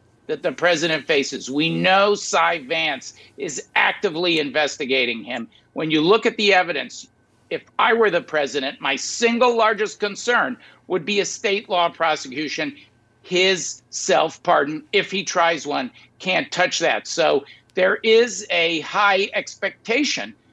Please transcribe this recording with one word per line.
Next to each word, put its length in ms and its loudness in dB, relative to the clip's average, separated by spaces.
that 160 -6
the 80 0
president 560 0
faces, 420 -2
we 180 0
know 460 4
Cy 460 0
Vance 540 -4
is 360 -8
actively 640 0
investigating 840 -2
him. 240 -10
When 180 -4
you 100 2
look 260 4
at 100 -2
the 180 2
evidence, 540 -2
if 120 -6
I 160 4
were 160 4
the 100 0
president, 600 -4
my 140 -2
single 640 2
largest 420 0
concern 580 -2
would 180 -2
be 140 -2
a 60 2
state 440 -4
law 200 2
prosecution. 880 -4
His 680 0
self-pardon, 1040 0
if 180 0
he 140 -4
tries 420 0
one, 240 -4
can't 320 -4
touch 300 0
that. 260 0
So 380 0
there 280 2
is 480 4
a 300 0
high 540 2
expectation 1000 -4